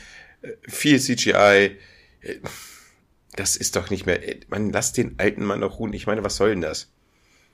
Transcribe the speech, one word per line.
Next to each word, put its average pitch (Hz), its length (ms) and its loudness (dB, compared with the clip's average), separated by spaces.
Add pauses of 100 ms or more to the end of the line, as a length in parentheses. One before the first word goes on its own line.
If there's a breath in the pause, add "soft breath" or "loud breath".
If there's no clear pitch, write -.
(440 loud breath)
Äh, - 60 -14 (180)
viel 147 320 4
C 127 160 -2
G 104 160 0
I. 98 400 8 (500 soft breath)
Äh, - 140 -12 (1000 loud breath)
das - 220 -4
ist - 180 -4
doch 90 140 -4
nicht 95 160 -6
mehr, 87 220 0
äh, - 120 -8 (100)
man, 101 220 -4
lasst - 260 -2
den - 200 -2
alten 104 260 0
Mann 101 180 -2
doch 98 180 -4
ruhen. 107 140 -6
Ich 95 120 -12
meine, 107 180 -2
was 98 120 -4
soll 110 160 2
denn 95 100 -2
das? 78 300 -8 (640)